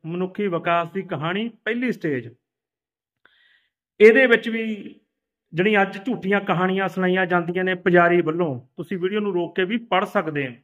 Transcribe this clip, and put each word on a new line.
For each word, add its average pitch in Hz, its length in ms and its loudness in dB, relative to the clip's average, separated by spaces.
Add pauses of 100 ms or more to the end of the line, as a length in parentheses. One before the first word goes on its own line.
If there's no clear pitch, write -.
ਮਨੁੱਖੀ 185 420 -6
ਵਿਕਾਸ 170 440 -2
ਦੀ 190 100 -8
ਕਹਾਣੀ, 180 460 -6 (180)
ਪਹਿਲੀ 240 260 -2
ਸਟੇਜ। 131 360 -4 (1700)
ਇਹਦੇ 226 280 8
ਵਿੱਚ 226 220 2
ਵੀ 226 160 -6 (880)
ਜਿਹੜੀਆਂ 196 280 2
ਅੱਜ 196 240 -2
ਝੂਠੀਆਂ 202 360 -2
ਕਹਾਣੀਆਂ 190 460 0
ਸੁਣਾਈਆਂ 185 380 0
ਜਾਂਦੀਆਂ 175 380 -2
ਨੇ 185 140 -2
ਪੁਜਾਰੀ 175 440 4
ਵੱਲੋਂ, 160 380 -2 (180)
ਤੁਸੀਂ 185 200 -8
ਵੀਡੀਓ 185 220 -2
ਨੂੰ 208 140 -4
ਰੋਕ 175 220 -4
ਕੇ 190 80 -2
ਵੀ 208 140 -4 (100)
ਪੜ੍ਹ 190 200 2
ਸਕਦੇ 156 400 -4
ਹੋ। 123 60 -14 (100)